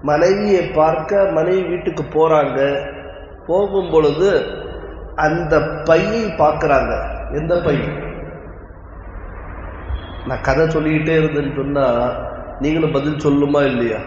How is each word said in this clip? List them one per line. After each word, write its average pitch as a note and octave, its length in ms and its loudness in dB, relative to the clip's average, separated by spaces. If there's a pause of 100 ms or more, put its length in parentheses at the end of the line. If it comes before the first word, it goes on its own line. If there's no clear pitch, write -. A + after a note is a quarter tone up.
மனைவியை F3+ 600 2
பார்க்க D#3+ 640 2
மனைவி F3 380 2
வீட்டுக்கு E3+ 400 -4
போறாங்க. C#3+ 880 2 (560)
போகும் F#3+ 440 0
பொழுது D#3 560 4 (680)
அந்த D#3 440 2
பையை G3 640 2
பார்க்கறாங்க. D3+ 680 2 (400)
எந்த E3 280 0
பை? D3+ 160 0 (2500)
நான் B2+ 140 -4
கதை D#3 300 4
சொல்லிக்கிட்டே D#3 480 2
இருந்தேன்னு C#3+ 380 0
சொன்னா C3+ 560 2 (460)
நீங்களும் D#3 340 0
பதில் C#3+ 240 0
சொல்லுமா C#3+ 500 2
இல்லையா? A#2+ 400 0